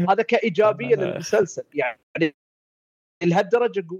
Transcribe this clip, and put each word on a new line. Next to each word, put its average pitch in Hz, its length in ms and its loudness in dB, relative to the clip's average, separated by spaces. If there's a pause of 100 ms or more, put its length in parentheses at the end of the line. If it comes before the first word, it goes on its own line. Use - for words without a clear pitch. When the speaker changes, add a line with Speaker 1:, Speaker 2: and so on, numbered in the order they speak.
Speaker 1:
هذا 196 140 4
كإيجابية 214 720 0
Speaker 2:
آه. - 40 0
Speaker 1:
للمسلسل. 185 640 -2 (100)
يعني 143 640 -4 (880)
لهالدرجة 196 680 2
قوة 185 100 -8